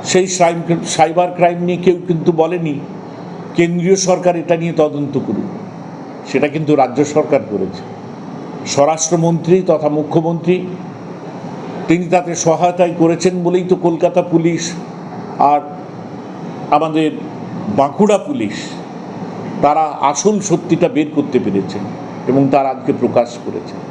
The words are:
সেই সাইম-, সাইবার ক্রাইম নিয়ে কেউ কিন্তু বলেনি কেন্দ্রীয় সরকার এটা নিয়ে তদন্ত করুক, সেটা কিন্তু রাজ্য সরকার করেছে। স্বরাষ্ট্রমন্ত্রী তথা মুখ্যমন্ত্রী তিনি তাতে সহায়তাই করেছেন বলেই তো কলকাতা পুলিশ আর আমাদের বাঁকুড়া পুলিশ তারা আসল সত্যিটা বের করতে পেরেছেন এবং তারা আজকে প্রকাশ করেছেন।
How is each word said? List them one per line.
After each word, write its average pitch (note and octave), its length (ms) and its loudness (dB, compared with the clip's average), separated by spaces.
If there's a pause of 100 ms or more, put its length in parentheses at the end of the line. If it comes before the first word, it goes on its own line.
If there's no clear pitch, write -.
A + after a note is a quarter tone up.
(120)
সেই F#3 160 4 (100)
সাইম-, E3+ 480 2 (100)
সাইবার E3 420 4
ক্রাইম F3 300 4
নিয়ে F3 180 0
কেউ F3 120 6 (120)
কিন্তু E3 220 2 (100)
বলেনি E3 340 0 (840)
কেন্দ্রীয় F3 400 4 (100)
সরকার F3 260 4 (100)
এটা F3 180 4
নিয়ে E3+ 220 -2
তদন্ত C#3+ 300 0 (120)
করুক, - 240 -4 (800)
সেটা C#3+ 180 2
কিন্তু D3 240 0 (100)
রাজ্য B2 180 2 (160)
সরকার C#3 260 4 (100)
করেছে। F#2+ 300 -4 (920)
স্বরাষ্ট্রমন্ত্রী E3 840 4 (140)
তথা D3+ 180 2
মুখ্যমন্ত্রী E3 680 0 (1300)
তিনি F3 260 2
তাতে E3+ 220 2
সহায়তাই F3 680 2
করেছেন E3+ 320 4 (120)
বলেই F3+ 260 2
তো F3 40 6 (120)
কলকাতা E3+ 340 2 (120)
পুলিশ E3 300 2 (880)
আর D3 100 4 (1080)
আমাদের D#3 380 2 (680)
বাঁকুড়া G3 400 4 (100)
পুলিশ A#2 280 -2 (1040)
তারা D3+ 240 4 (160)
আসল D3+ 340 4 (140)
সত্যিটা E3 460 2
বের D3+ 200 2
করতে C#3 300 0
পেরেছেন G2 380 -2 (440)
এবং C3+ 140 4 (120)
তারা C3+ 220 4
আজকে C#3 180 -4
প্রকাশ A#2+ 360 2 (160)
করেছেন। - 340 -8 (120)